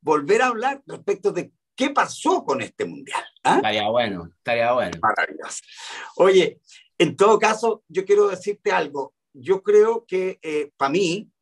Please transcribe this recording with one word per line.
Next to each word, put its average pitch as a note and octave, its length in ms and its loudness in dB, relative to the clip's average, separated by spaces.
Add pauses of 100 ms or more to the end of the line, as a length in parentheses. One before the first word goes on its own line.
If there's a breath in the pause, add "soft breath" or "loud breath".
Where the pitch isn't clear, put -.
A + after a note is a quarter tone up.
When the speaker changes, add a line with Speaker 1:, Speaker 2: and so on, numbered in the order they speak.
Speaker 1:
volver D#3 420 2
a B3+ 60 2
hablar B3+ 380 -4
respecto G3 460 -4
de E3 200 -8 (240)
qué C#4 140 -2
pasó D4+ 540 0
con - 160 -2
este - 240 -8
mundial, - 380 -10 (220)
¿ah? C#3 120 2
Speaker 2:
Estaría G#2+ 320 0
bueno, G#2+ 380 -2 (100)
estaría A#2 360 -2
bueno. F#2 280 -2
Speaker 1:
Maravilloso. - 640 -4 (540 loud breath)
Oye, F#3 440 4 (380 soft breath)
en B2+ 180 2
todo G#3 220 6
caso, G#3+ 500 0
yo F#3 160 -4
quiero G3+ 240 4
decirte G3 440 -6
algo. C#3 420 -4 (180)
Yo D#3+ 300 -2
creo G#3+ 440 4
que, F#3 360 -4
eh, D3+ 340 -4
pa' A#3 140 0
mí G3+ 400 -2 (120)